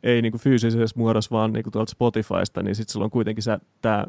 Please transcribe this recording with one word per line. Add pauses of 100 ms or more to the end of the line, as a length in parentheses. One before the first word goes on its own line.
ei
niinku
fyysisessä
muodossa,
vaan
niinku
tuolta
Spotifysta,
niin
sit
sulla
on
kuitenkin
se, (240)
tää